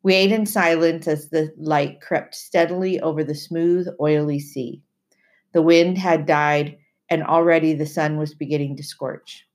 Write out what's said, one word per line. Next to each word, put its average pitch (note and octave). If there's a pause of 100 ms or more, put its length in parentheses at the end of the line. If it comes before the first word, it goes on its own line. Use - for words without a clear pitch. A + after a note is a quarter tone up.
We F#3+
ate F#3+
in A3
silence E3
as D3+
the D#3
light D3+
crept -
steadily F3+
over D#3
the D3+
smooth, F3 (120)
oily D3
sea. C#3 (720)
The E3+
wind E3+
had E3+
died, D3 (320)
and D#3+
already E3
the D3+
sun D3+
was D3+
beginning C#3+
to C#3+
scorch. -